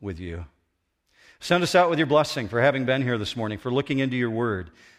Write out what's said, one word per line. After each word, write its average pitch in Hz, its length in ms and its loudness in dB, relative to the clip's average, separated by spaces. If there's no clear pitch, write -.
with 95 180 -8
you. 85 260 -10
Send 180 220 0
us 170 120 2
out 175 140 6
with 160 100 2
your 156 80 2
blessing 143 400 2
for 117 140 -2
having 131 240 2
been 131 180 0
here 123 140 0
this 104 180 -6
morning, 107 240 -4
for 123 120 -6
looking 139 280 0
into 131 160 -2
your 123 160 0
word. 107 400 -4